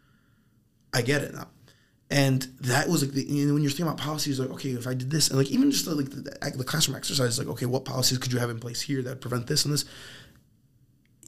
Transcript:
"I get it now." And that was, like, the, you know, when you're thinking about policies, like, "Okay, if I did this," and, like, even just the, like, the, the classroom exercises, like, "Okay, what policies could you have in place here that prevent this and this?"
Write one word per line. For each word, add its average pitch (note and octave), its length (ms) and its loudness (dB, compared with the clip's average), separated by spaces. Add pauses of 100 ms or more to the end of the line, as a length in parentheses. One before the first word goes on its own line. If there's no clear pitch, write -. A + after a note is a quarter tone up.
(920)
"I B2+ 80 2
get C3+ 220 2
it - 100 -8
now." - 160 -12 (600)
And C3+ 320 4 (200)
that C3 280 2
was, D#3+ 140 4
like, C#3 80 0
the, C#3 120 -2
you C#3+ 220 0
know, C#3+ 80 4
when D3+ 100 4
you're C#3 60 2
thinking E3+ 160 0
about D3+ 120 -2
policies, D3 420 -2
like, B2+ 120 -2
"Okay, C3+ 200 -6
if A#2+ 160 -4
I B2+ 60 -2
did B2+ 180 -4
this," D#3 160 4
and, C3+ 100 2
like, C3+ 140 4
even C4+ 200 6
just - 140 2
the, E3+ 80 -2
like, C#3+ 160 -2
the, - 140 -10 (320)
the B2+ 80 -4
classroom D3 340 0
exercises, B2 400 0
like, - 120 -4
"Okay, A#2+ 160 -4
what B2 200 0
policies B2+ 320 2
could B2+ 140 -4
you B2 80 0
have A#2+ 100 -2
in A#2 100 -6
place A#2 220 -8
here C3+ 220 -2
that B2 180 -8
prevent A#2+ 260 -4
this D3 180 2
and D3 80 0
this?" C#3+ 120 0 (1400)